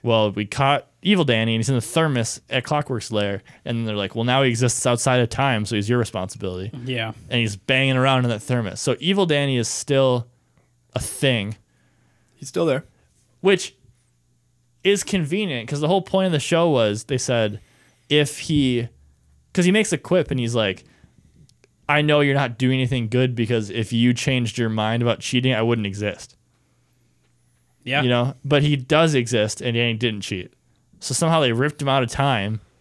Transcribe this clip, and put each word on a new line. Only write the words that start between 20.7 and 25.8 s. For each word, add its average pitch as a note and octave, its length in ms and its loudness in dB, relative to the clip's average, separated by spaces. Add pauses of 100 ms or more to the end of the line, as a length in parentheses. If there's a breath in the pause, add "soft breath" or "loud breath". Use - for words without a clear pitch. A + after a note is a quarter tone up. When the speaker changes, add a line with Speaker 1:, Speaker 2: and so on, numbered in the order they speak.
Speaker 1:
"I D3+ 140 2
know D3+ 180 4
you're C#3+ 140 2
not B2+ 240 -2
doing C3 200 2
anything B2 300 -2
good B2 260 0
because A2+ 360 -2
if A2+ 240 -4
you A#2+ 180 4
changed B2 460 -2
your A#2 100 0
mind A2 340 0
about A#2+ 180 0
cheating, B2+ 340 0
I A2 80 0
wouldn't A2+ 240 0